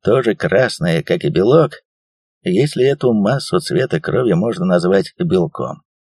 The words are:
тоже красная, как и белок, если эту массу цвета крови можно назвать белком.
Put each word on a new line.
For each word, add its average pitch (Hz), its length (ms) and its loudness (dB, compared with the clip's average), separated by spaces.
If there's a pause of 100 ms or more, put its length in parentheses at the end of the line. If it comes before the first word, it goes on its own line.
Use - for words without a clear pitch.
тоже 107 320 2
красная, 87 680 0
как - 220 -4
и - 40 0
белок, 127 440 2 (680)
если 123 420 0
эту 135 300 2
массу 104 460 0
цвета 87 400 -2
крови 104 340 0
можно 120 320 -2
назвать 92 540 2
белком. 90 640 -2 (180)